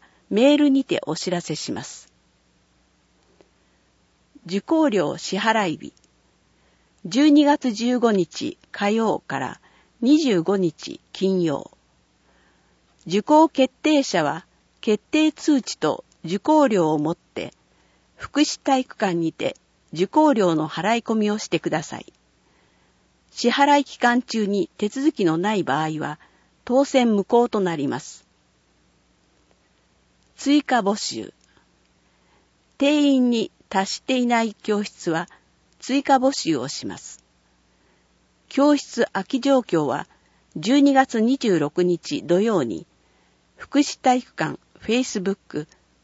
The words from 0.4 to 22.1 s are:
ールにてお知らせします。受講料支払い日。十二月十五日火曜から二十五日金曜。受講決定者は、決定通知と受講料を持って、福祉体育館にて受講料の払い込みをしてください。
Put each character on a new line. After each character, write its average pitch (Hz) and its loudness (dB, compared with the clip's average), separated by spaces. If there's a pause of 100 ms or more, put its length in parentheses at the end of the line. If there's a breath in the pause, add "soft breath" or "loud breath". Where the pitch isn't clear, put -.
ー 294 4
ル 294 4
に 269 2
て - -4
お 160 -4
知 - -6
ら 175 -2
せ 151 -8
し - -10
ま 98 -8
す。 - -20 (2250)
受 185 -6
講 320 2
料 160 -2
支 - -6
払 214 0
い 151 -4
日。 - -18 (1120)
十 254 2
二 294 6
月 285 0
十 233 -2
五 233 2
日 - -2 (140)
火 208 -2
曜 220 0
か 135 -8
ら - -8 (420 soft breath)
二 285 4
十 226 2
五 190 0
日 - -4 (100)
金 190 0
曜。 156 -4 (1300)
受 185 0
講 311 6
決 - 0
定 285 2
者 170 -2
は、 147 -6 (360)
決 214 -2
定 311 2
通 277 0
知 - -10
と - -4 (180)
受 175 -6
講 302 4
料 170 2
を 147 0
持 151 -2
っ 170 -8
て、 - -14 (600)
福 - -4
祉 - -2
体 269 0
育 - -12
館 185 -2
に 165 -2
て - -6 (340)
受 170 -2
講 311 4
料 185 2
の 156 -2
払 214 -2
い - -6
込 226 -2
み 208 0
を 214 -2
し - -12
て 165 -2
く 160 -6
だ 156 -2
さ - -12
い。 - -20 (1200)